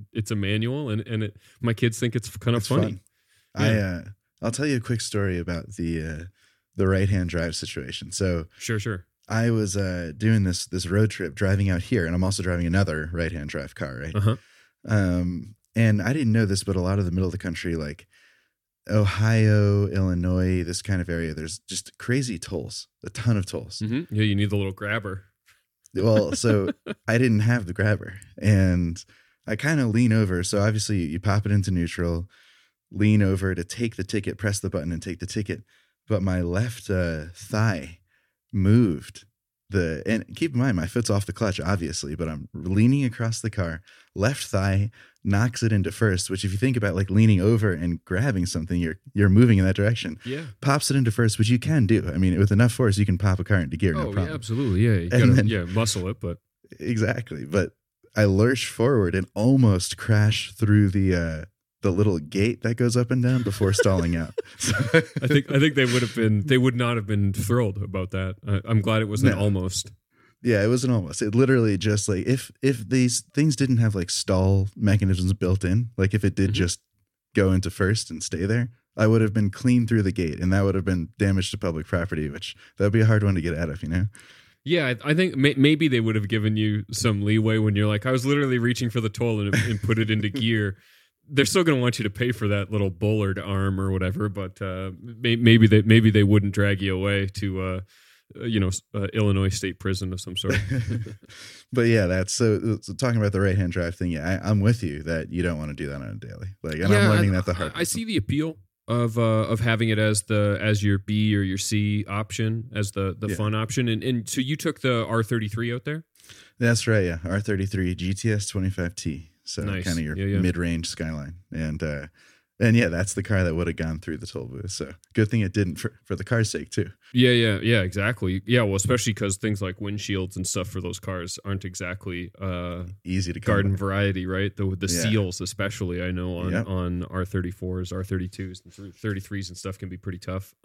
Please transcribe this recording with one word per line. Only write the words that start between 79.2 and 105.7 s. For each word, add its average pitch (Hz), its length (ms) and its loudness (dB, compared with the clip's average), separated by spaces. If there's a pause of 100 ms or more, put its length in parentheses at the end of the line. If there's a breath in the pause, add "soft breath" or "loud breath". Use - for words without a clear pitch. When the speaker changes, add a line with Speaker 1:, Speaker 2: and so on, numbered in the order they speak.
Speaker 2:
have 104 120 0
been 104 160 0
clean 123 380 2
through 110 160 2
the 95 80 0
gate, 85 300 -4
and 92 100 0
that 98 120 4
would 98 120 2
have 90 100 -2
been 87 320 -2
damage 95 340 0
to 101 60 -8
public 80 300 -4
property, 80 420 -4
which - 260 -12 (220 loud breath)
that 95 80 2
would 101 80 4
be 113 80 6
a 110 40 6
hard 110 180 4
one 98 120 4
to 85 60 0
get 80 160 -2
out 82 120 -2
of, 71 120 -8
you 73 80 -8
know? 104 180 0 (580 loud breath)
Speaker 1:
Yeah, 151 220 0
I, 123 240 -4
I - 20 4
think 175 240 0
may-, 135 180 4
maybe 147 320 4
they 123 140 2
would 110 140 0
have 104 120 0
given 107 300 0
you 107 340 0
some 104 300 0
leeway 110 380 2
when 107 180 2
you're 104 100 4
like, 104 180 0
"I 131 60 0
was 127 140 0
literally 139 340 2
reaching 120 300 0
for 120 120 -2
the 110 80 -2
toll 113 300 -2
and, 101 160 -2
and 104 260 0
put 110 180 0
it 110 120 0
into 107 180 0
Speaker 2:
<laughs> 120 120 -6
Speaker 1:
gear." 107 340 0 (560 soft breath)
They're 139 140 4
still 185 180 2
gonna 147 160 4
want 123 200 0
you 110 40 -4
to 104 60 -2
pay 123 220 -2
for 110 160 -4
that 101 240 -2
little 101 180 0
bollard 98 480 0
arm 95 420 -2
or 95 120 -2
whatever, 95 380 -2
but, 95 320 -10
uh, 95 380 -6
may-, 117 360 -2
maybe 113 320 8
they, 104 160 8
maybe 110 260 8
they 104 140 6
wouldn't 101 300 4
drag 101 280 0
you 95 140 -2
away 98 400 0
to, 95 260 -4
uh, 92 200 -4 (540 soft breath)
uh, 120 100 -10
you 110 140 0
know, 95 100 2
s-, 98 120 -4 (140)
uh, 101 180 -2
Illinois 98 360 2
State 92 300 -4
Prison 92 320 -4
of 90 80 -8
some 90 160 -12
sort. 101 280 0
Speaker 2:
<laughs> 95 60 -8 (1000 loud breath)
But 123 120 0
yeah, 113 240 4
that's 92 260 0
so, 110 480 0
so 98 140 -12
talking 120 240 0
about 101 120 2
the 95 100 0
right-hand 95 300 2
drive 85 240 -4
thing, 90 160 -4
yeah, 82 320 -2
I, 98 60 -2
I'm 104 100 4
with 117 220 4
you 76 220 -6
that 80 280 -4
you 90 120 -2
don't 85 160 -2
wanna 76 160 -8